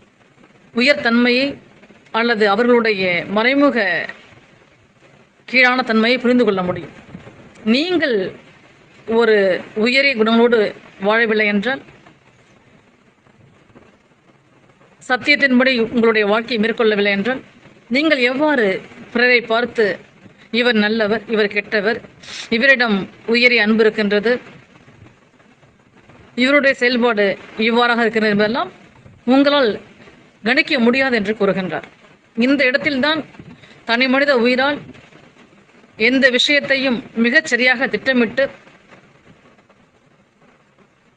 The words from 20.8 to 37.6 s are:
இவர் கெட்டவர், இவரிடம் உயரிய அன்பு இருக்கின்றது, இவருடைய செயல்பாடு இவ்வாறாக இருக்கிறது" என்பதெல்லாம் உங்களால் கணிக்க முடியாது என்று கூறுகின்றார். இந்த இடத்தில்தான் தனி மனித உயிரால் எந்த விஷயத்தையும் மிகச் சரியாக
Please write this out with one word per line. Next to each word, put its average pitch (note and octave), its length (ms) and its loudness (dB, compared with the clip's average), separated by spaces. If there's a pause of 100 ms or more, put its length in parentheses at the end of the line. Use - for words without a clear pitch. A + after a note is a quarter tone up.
இவர் G#3+ 260 -2
கெட்டவர், G#3 480 -2 (480)
இவரிடம் A#3 600 0 (180)
உயரிய A#3+ 360 2
அன்பு G#3+ 220 2
இருக்கின்றது, G#3+ 560 0 (1900)
இவருடைய C4+ 420 2
செயல்பாடு A#3 600 0 (200)
இவ்வாறாக A#3 420 0
இருக்கிறது" A3 320 0
என்பதெல்லாம் A3+ 380 -2 (540)
உங்களால் C4+ 560 2 (640)
கணிக்க C#4 340 0
முடியாது B3 380 2
என்று G#3+ 180 -2
கூறுகின்றார். F#3 520 -4 (500)
இந்த C4 280 2
இடத்தில்தான் C#4+ 600 -2 (600)
தனி A#3+ 240 0
மனித C4+ 300 2
உயிரால் B3+ 400 0 (1160)
எந்த B3+ 340 2
விஷயத்தையும் C4 760 0 (100)
மிகச் A#3+ 320 0
சரியாக B3+ 400 0